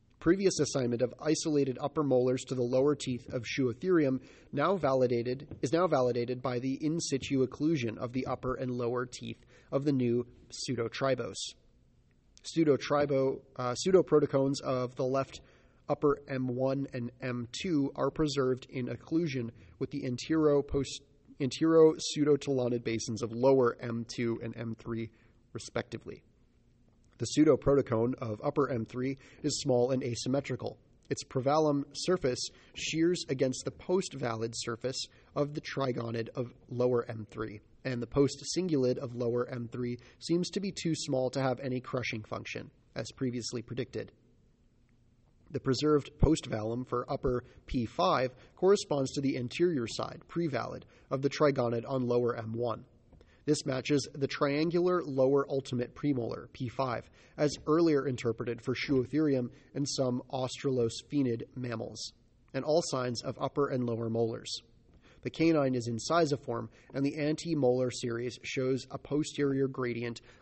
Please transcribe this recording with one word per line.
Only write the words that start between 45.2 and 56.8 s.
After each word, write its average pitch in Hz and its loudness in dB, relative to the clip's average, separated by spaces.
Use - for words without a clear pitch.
The 127 -6
preserved 143 2
postvalum 117 2
for 123 -4
upper 127 -2
P 120 -2
five 139 0
corresponds 160 2
to 147 -2
the 135 0
anterior 131 0
side, - -6
prevalid, 135 -4
of 135 -2
the 139 2
trigonid 123 4
on 135 -2
lower 120 2
M 110 -8
one. 117 -4
This 147 0
matches 135 0
the 135 -2
triangular 165 2
lower 135 4
ultimate 127 -4
premolar, 127 -2
P 127 -8
five, 117 -4